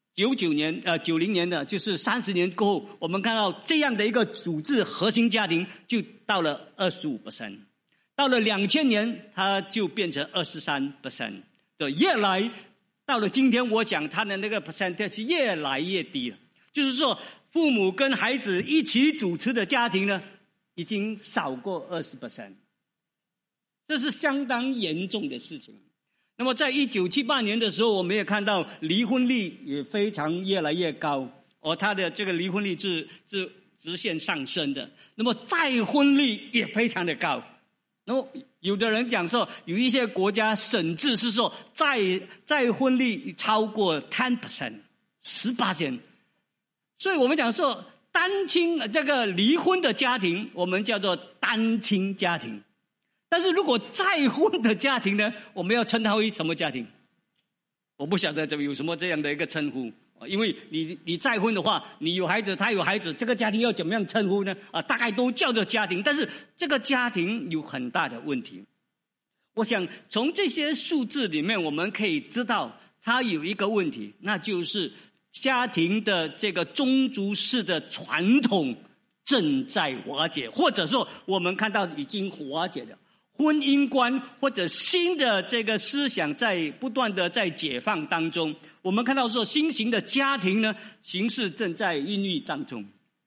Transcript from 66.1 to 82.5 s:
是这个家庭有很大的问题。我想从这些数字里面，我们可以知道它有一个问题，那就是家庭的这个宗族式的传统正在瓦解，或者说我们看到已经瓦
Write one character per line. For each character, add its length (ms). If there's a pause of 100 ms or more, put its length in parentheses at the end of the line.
是 120 (300)
这 120
个 100
家 320
庭 400
有 100
很 300
大 180
的 120
问 220
题。 200 (920)
我 80
想 240 (220)
从 240
这 160
些 240
数 320
字 240
里 140
面， 200
我 80
们 200
可 160
以 140
知 220
道 380 (220)
它 180
有 240
一 80
个 160
问 220
题， 300
那 180
就 260
是 260 (420)
家 340
庭 360
的 280
这 200
个 140
宗 460
族 240
式 280
的 160 (100)
传 520
统 340 (520)
正 400
在 280 (120)
瓦 200
解， 220
或 220
者 160
说 200 (200)
我 120
们 180
看 140
到 180
已 140
经 460
瓦 180